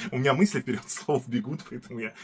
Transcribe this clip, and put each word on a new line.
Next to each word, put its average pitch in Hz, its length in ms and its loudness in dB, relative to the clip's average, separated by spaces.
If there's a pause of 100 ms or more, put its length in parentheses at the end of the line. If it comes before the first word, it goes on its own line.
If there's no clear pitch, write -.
(120)
у 127 60 -2
меня 135 160 6
мысли 160 280 4
вперёд 113 240 -4
<laughs> - 40 -18
слов - 380 0
бегут, 120 420 -2
поэтому 120 300 -10
я 110 140 -6 (100)